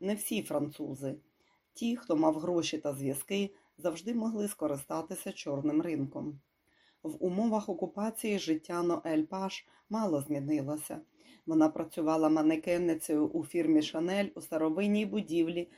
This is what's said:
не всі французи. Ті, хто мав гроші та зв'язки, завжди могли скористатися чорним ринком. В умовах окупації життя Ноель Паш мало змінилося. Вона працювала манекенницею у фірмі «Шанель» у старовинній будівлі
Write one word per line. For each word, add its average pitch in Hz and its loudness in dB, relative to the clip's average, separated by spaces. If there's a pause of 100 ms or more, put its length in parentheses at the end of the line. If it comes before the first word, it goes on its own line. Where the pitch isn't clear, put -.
не 196 -2
всі 208 -4
французи. 143 -4 (640)
Ті, 233 -2
хто 175 -2
мав 156 4
гроші 160 0
та 147 -2
зв'язки, 139 -2 (280)
завжди 165 -4
могли 220 -2
скористатися 160 -6
чорним 147 0
ринком. 147 -4 (600)
В 156 -6
умовах 208 0
окупації 208 -2
життя 170 -2
Ноель 165 2
Паш 190 -6 (240)
мало 202 2
змінилося. 147 -2 (460)
Вона 156 6
працювала 160 2
манекенницею 160 4
у 156 -4
фірмі 160 4
«Шанель» 180 0
у 165 -10
старовинній 175 2
будівлі 175 0